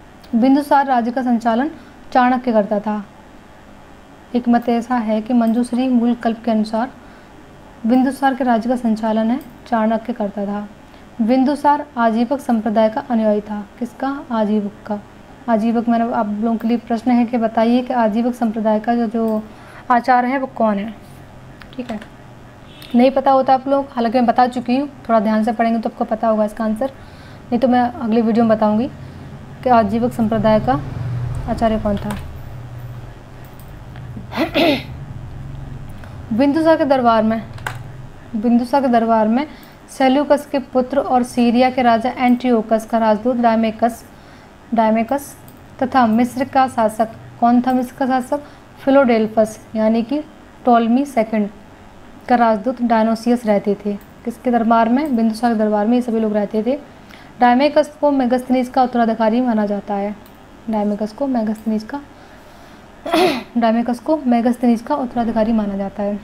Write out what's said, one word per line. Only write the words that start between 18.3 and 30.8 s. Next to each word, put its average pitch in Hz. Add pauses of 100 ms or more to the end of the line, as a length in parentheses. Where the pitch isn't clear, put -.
संप्रदाय 220
का 233
जो, 240
जो 220 (480)
आचार्य 247
है 269
वो 262
कौन 220
है? 208 (840)
ठीक 247
है, - (800)
नहीं 247
पता 269
होता 269
आप 262
लोग, 277
हालांकि 233
मैं 240
बता 240
चुकी 247
हूँ, 285
थोड़ा 226
ध्यान 214
से 233
पढ़ेंगे 226
तो 226
आपको 233
पता 226
होगा 214
इसका 214
answer, 220 (600)
नहीं 240
तो 254
मैं 247
अगली 240
वीडियो 226
में 220
बताऊँगी 214 (760)
कि 254
आजीवक 233
संप्रदाय 214
का 254 (680)